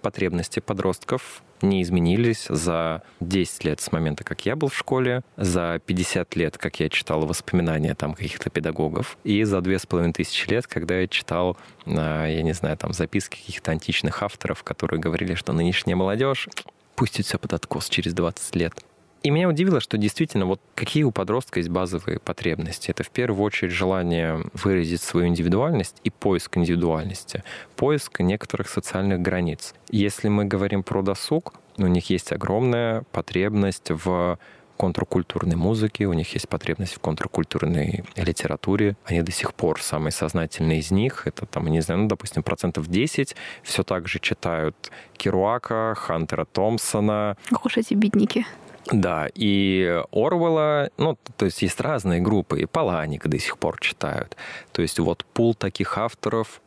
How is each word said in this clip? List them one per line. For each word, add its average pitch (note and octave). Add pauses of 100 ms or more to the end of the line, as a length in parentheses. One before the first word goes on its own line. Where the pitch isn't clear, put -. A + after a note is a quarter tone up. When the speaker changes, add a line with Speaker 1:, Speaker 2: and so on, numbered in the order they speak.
Speaker 1:
потребности F2+
подростков - (220)
не G2
изменились F2+
за E2 (180)
десять F2
лет D2+
с -
момента, D#2+
как -
я B2
был D3+
в -
школе, B2+ (140)
за F2
пятьдесят F2+
лет, E2
как -
я D#2
читал D#2
воспоминания E2
там D2+
каких-то -
педагогов, D#2
и G#2+
за G2
две F#2
с -
половиной E2+
тысячи -
лет, A#2
когда F2+
я F2+
читал, F2+ (300)
а, D#2
я D#2+
не D#2+
знаю, D#2
там -
записки -
каких-то -
античных D#2+
авторов, -
которые -
говорили, F2
что -
нынешняя F2
молодёжь A2 (460)
пустит -
всё -
под -
откос -
через F2
двадцать E2+
лет. E2 (500)
И C#3+
меня E3+
удивило, E3
что -
действительно, G#2+
вот F#2+ (140)
какие -
у C3+
подростка G#2
есть E2+
базовые F2
потребности. E2+
Это F2
в -
первую A2
очередь G2
желание F2 (140)
выразить F2
свою F2
индивидуальность F#2
и -
поиск -
индивидуальности, E2+ (320)
поиск C#3+
некоторых -
социальных F#2+
границ. F2+ (160)
Если G#2
мы G#2
говорим G2
про -
досуг, G2 (240)
у G2
них F2+
есть F#2
огромная A#2
потребность G2
в F2 (380)
контркультурной -
музыке, G#2+
у F#2+
них D#2+
есть -
потребность -
в -
контркультурной D#2+ (120)
литературе. F#2+ (120)
Они E2+
до E2
сих -
пор D#2+
самые D2+
сознательные D#2+
из D#2+
них. G#2+
Это, -
там, D#2
не D#2+
знаю, F2
ну, G#2+
допустим, -
процентов E2
десять A#2+ (260)
всё -
так F2
же E2+
читают D#2+ (400)
Керуака, A2
Хантера D#2+
Томпсона. G#2 (140)
Speaker 2:
Ох -
уж B3
эти A3+
бедняки. G#3 (480)
Speaker 1:
Да, F2+
и F#2+ (100)
Оруэлла, D3+
ну, D#3 (220)
то G2+
есть -
есть F2+
разные F#2+
группы, F#2
и D2+
Паланик E2+
до D#2
сих -
пор -
читают. - (360)
То F2
есть -
вот E2+
пул A#2
таких -
авторов A2+